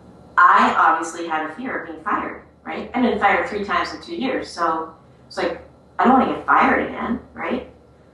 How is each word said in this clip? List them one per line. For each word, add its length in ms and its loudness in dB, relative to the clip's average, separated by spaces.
I 400 6
obviously 480 0
had 240 -4
a 40 -14
fear 280 -8
of 60 -12
being 140 -14
fired, 420 -6
right? 300 -10
I've 80 2
been 160 2
fired 300 2
three 160 -4
times 280 -2
in 80 -12
two 160 -12
years, 320 -4
so 460 -2
it's 100 -20
like, 300 -4
I 60 2
don't 160 8
wanna 140 0
get 120 -8
fired 420 4
again, 320 -6
right? 360 -6